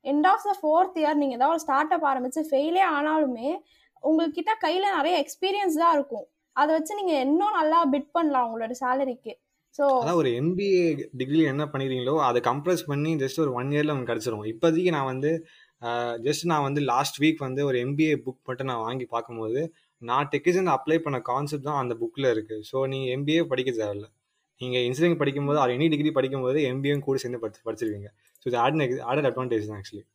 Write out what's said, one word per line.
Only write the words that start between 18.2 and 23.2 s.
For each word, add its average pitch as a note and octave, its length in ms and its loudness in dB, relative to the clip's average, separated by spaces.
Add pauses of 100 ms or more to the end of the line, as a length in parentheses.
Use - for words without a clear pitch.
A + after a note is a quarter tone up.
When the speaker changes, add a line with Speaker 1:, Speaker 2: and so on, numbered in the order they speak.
Speaker 2:
மட்டும் C3 220 -6
நான் A#2+ 200 -4
வாங்கி B2+ 180 -6
பார்க்கும்போது A#2 580 -4 (400)
நான் C3 260 0
டெக்கிசன் F3 400 0
அப்ளை E3 300 2
பண்ண D3 220 -2
கான்செப்ட் C#3+ 440 -4
தான் C#3+ 160 -2
அந்த B2 140 -4
புக்கில் A#2 360 -2
இருக்கு. A2 320 -4
So C3+ 240 -2
நீங்க C3+ 240 -4
எம் C3+ 140 -4